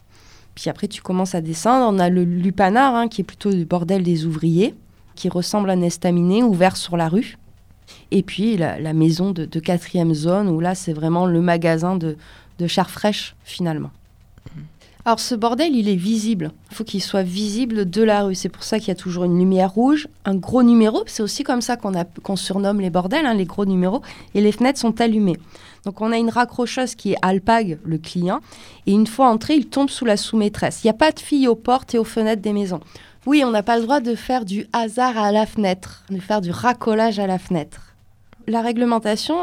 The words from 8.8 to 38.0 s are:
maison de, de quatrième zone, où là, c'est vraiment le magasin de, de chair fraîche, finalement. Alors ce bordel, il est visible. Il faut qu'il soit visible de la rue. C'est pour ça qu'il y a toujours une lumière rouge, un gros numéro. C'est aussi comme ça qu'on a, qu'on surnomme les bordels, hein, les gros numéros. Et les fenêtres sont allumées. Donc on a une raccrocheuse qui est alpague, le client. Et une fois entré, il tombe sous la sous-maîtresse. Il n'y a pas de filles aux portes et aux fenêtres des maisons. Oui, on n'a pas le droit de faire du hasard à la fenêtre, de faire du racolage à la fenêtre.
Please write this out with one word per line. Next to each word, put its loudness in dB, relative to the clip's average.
maison 2
de, -6
de -6
quatrième 0
zone, 0
où 0
là, -2
c'est -6
vraiment 0
le 2
magasin 2
de, -4
de -2
chair 0
fraîche, -4
finalement. -6
Alors 0
ce -4
bordel, 0
il 2
est 2
visible. -2
Il -18
faut -10
qu'il -6
soit -2
visible -4
de 0
la 4
rue. -2
C'est -6
pour -14
ça -2
qu'il -8
y 0
a -2
toujours -4
une 2
lumière 4
rouge, 2
un -2
gros 2
numéro. 6
C'est -6
aussi -6
comme -2
ça -4
qu'on -4
a, -2
qu'on -8
surnomme -2
les -2
bordels, 0
hein, 0
les 0
gros -4
numéros. 0
Et 2
les 6
fenêtres 0
sont 0
allumées. 2
Donc -10
on -2
a 0
une 0
raccrocheuse -2
qui -4
est 0
alpague, 2
le -2
client. -4
Et 4
une 6
fois 4
entré, 2
il 2
tombe 0
sous -8
la 4
sous-maîtresse. -2
Il 4
n'y 4
a 2
pas 2
de -10
filles 0
aux 4
portes -2
et 2
aux 0
fenêtres -2
des -2
maisons. -2
Oui, 4
on 0
n'a 2
pas 2
le 0
droit 2
de -2
faire -2
du -6
hasard 0
à 2
la 2
fenêtre, -4
de -6
faire -2
du -4
racolage 0
à -2
la 0
fenêtre. -6